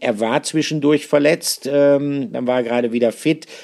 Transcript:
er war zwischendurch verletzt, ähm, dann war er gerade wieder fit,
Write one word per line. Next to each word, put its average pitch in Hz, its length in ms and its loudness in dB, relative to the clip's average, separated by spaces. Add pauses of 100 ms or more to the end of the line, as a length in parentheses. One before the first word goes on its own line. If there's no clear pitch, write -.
er 113 200 -2
war 117 220 0
zwischendurch 147 640 0
verletzt, 151 640 0
ähm, 143 600 2
dann 123 140 -6
war 127 100 0
er 127 60 0
gerade 120 300 -2
wieder 117 200 2
fit, 156 340 -4 (180)